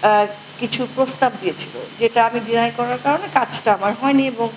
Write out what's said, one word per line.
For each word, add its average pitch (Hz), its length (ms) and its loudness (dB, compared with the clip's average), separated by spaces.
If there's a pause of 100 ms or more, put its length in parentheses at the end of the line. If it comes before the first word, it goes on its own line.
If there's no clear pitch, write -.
আহ, 208 220 6 (340)
কিছু 247 360 -2
প্রস্তাব 262 360 2 (100)
দিয়েছিল, 147 440 -6 (140)
যেটা 233 260 4
আমি 233 140 0
ডিনাই 233 380 0
করার 240 260 -2
কারণে 311 300 0
কাজটা - 400 2
আমার 196 280 0
হয়নি 269 260 4
এবং 233 300 -2